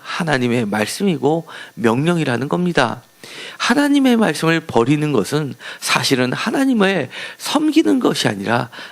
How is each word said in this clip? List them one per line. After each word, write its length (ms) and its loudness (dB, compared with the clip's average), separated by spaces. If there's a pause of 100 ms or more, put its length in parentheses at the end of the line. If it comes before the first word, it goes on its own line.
하나님의 640 0
말씀이고 800 0 (280)
명령이라는 760 0
겁니다. 540 0 (560)
하나님의 580 4
말씀을 440 2
버리는 520 2
것은 420 -2 (260)
사실은 520 0
하나님을 760 0 (300)
섬기는 640 2
것이 280 0
아니라 420 -2 (220)